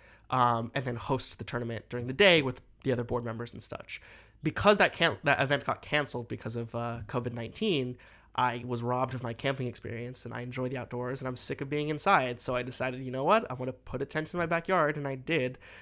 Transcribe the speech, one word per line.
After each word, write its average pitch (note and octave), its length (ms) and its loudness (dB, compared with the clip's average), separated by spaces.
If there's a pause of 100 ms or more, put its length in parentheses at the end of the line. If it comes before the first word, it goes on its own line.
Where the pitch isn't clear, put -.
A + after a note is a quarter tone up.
(300)
um, A#2+ 460 4
and C3+ 80 -2
then B2 140 -4
host - 400 -2
the - 80 -10
tournament A#2 420 -6
during A#2+ 200 -6
the C3 60 -4
day F3 280 8
with C3 180 -2 (240)
the C3+ 80 2
other A#2+ 140 0
board A#2+ 180 -2
members A#2 300 -8
and - 100 -12
such. - 380 -10 (420)
Because G3 360 6
that F#3+ 140 6
can-, E3 300 2
that C#3+ 180 4
event C#3 240 2
got A#2 160 -2
canceled C3 460 -2
because A2+ 300 -6
of, A#2 180 -6
uh, A#2 320 -4
covid A#2+ 240 -2
nineteen, B2+ 640 -2 (380)
I B2 300 0
was A#2+ 180 -2
robbed B2+ 300 0
of B2 100 -6
my A#2 100 -4
camping C3 340 -2
experience, A#2+ 580 -8
and A#2 80 -10
I A#2+ 80 -6
enjoy B2+ 260 -4
the C3 100 -4
outdoors, B2 440 -6
and C3 80 -6
I'm B2+ 80 -6
sick - 240 -4
of C#3 80 -6
being D3 180 -2
inside. D3 540 2
So B2+ 160 0
I B2 60 -2
decided, B2+ 380 -4
"You B2+ 100 -8
know C3 120 -2
what? G#3+ 260 4
I'm B2+ 80 -6
gonna B2+ 140 -4
put - 300 -6
a C#3 40 -4
tent D#3 280 -4
in F3+ 60 -2
my E3+ 60 2
backyard," E3 520 2
and C#3+ 100 -4
I C3+ 80 -2
did. C3 420 0 (240)